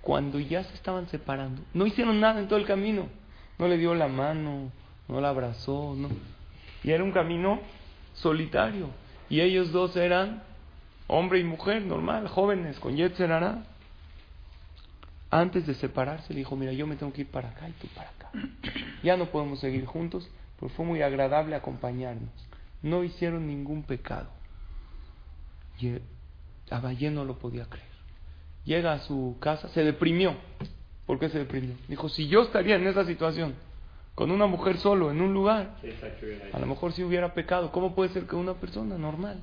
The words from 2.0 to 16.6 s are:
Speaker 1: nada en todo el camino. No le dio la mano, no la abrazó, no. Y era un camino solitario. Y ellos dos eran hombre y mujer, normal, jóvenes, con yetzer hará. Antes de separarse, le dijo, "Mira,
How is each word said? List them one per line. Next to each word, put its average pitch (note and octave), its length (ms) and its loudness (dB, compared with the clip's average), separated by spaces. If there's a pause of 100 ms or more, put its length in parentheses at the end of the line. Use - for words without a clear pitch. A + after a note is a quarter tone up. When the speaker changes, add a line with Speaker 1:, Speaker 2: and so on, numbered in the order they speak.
Speaker 1:
nada A3 200 6
en G3 80 -2
todo G#3 120 6
el G#3 60 2
camino. G3+ 420 2 (500)
No E3+ 100 2
le F3 100 6
dio E3+ 180 4
la D#3+ 120 4
mano, C#3 640 0 (360)
no C3+ 140 0
la C#3+ 80 4
abrazó, C#3 680 -2
no. C#3 120 -4 (760)
Y - 80 4
era E3 120 6
un G3 80 2
camino F3+ 480 2 (540)
solitario. E3+ 760 2 (400)
Y D#3 120 4
ellos F#3 300 4
dos F3+ 240 2
eran F3+ 480 2 (640)
hombre F3+ 320 6
y F3 40 4
mujer, F3+ 400 0
normal, F3+ 440 0
jóvenes, F#3+ 520 2
con B2 160 -2
yetzer F3 360 2
hará. G3 320 2 (1700)
Antes F3 360 4
de C#3+ 100 0
separarse, C#3 580 -4
le D3 60 -4
dijo, C3+ 160 -4
"Mira, C3 180 -2